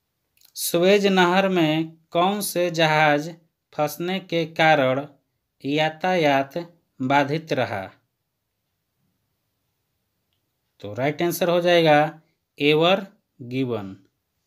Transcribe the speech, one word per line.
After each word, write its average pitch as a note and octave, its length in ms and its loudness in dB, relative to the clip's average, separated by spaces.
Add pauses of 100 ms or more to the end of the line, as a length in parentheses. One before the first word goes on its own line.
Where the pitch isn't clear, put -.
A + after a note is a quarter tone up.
(560)
सुएज G3 520 0
नहर F#3 420 2
में D#3+ 480 -2 (140)
कौन G3 300 0
से F3 300 -4
जहाज D#3 580 2 (440)
फंसने F3 460 -6
के E3+ 340 -4
कारण D3 520 2 (580)
यातायात D#3 920 0 (420)
बाधित C#3+ 540 -2
रहा? A2 300 -4 (3000)
तो G2+ 120 -14
राइट D3 280 -4
आंसर E3+ 280 -2
हो F3 120 2
जाएगा D#3+ 600 2 (360)
एवर E3 500 2 (340)
गिवन। A#2+ 540 -6 (520)